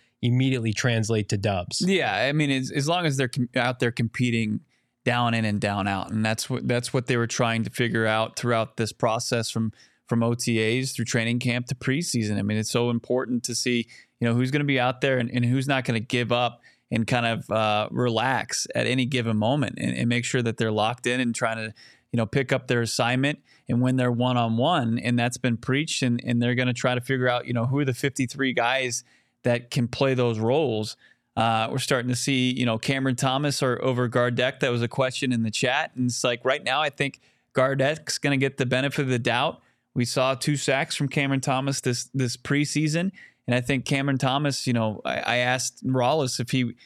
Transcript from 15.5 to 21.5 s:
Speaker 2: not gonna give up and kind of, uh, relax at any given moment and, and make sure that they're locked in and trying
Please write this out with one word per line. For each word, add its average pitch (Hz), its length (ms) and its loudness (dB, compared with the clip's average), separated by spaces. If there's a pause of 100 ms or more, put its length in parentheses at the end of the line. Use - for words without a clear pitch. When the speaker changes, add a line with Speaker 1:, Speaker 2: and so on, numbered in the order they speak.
Speaker 2:
not 131 180 0
gonna 113 160 0
give 120 320 -2
up 120 280 0 (300)
and 113 160 0
kind 120 180 0
of, 113 240 -2
uh, 107 420 2
relax 120 840 0
at 120 120 0
any 127 180 2
given 113 320 0
moment 117 420 0
and, 123 160 -2
and 120 140 0
make 120 160 0
sure 131 160 0
that 113 160 -2
they're 110 140 0
locked 110 360 0
in 123 140 2
and 117 120 0
trying 113 240 -2